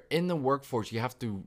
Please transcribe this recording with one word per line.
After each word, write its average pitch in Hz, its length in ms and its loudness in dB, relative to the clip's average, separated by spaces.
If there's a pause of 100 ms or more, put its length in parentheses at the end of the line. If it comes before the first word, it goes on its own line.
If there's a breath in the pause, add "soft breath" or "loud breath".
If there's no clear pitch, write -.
(100)
in 170 180 2
the 175 80 0
workforce, 135 560 0
you 113 80 0
have 123 180 -4
to 101 280 -4